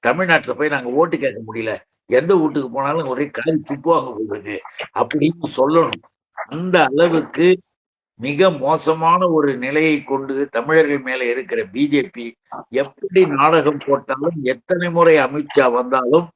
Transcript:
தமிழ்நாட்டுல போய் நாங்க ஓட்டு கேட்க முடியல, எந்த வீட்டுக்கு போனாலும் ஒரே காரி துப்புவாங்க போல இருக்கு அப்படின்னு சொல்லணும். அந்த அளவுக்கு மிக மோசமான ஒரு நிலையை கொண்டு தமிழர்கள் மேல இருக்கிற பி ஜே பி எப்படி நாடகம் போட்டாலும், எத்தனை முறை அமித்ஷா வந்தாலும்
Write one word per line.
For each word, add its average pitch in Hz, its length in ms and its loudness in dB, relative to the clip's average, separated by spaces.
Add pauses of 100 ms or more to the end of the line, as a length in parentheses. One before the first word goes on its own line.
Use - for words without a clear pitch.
தமிழ்நாட்டுல 151 500 0
போய் 143 140 -2
நாங்க 135 200 -4
ஓட்டு 156 300 0
கேட்க 120 220 -4
முடியல, 110 320 -6 (340)
எந்த 156 300 2
வீட்டுக்கு 147 340 0
போனாலும் 139 360 -4
ஒரே 135 240 -4
காரி 147 320 -2
துப்புவாங்க 143 500 -2
போல 107 160 -6
இருக்கு 104 280 -8 (380)
அப்படின்னு 151 640 -2
சொல்லணும். 143 480 0 (440)
அந்த 170 360 0
அளவுக்கு 160 640 2 (720)
மிக 147 300 2
மோசமான 160 800 2
ஒரு 147 280 2
நிலையை 147 480 0
கொண்டு 139 440 -4
தமிழர்கள் 151 500 2
மேல 127 260 -6
இருக்கிற 120 400 -4
பி 120 240 -2
ஜே 139 140 2
பி 120 240 -10 (420)
எப்படி 156 580 0
நாடகம் 147 600 2
போட்டாலும், 139 560 -2
எத்தனை 175 480 -2
முறை 165 260 6
அமித்ஷா 139 560 2
வந்தாலும் 127 640 0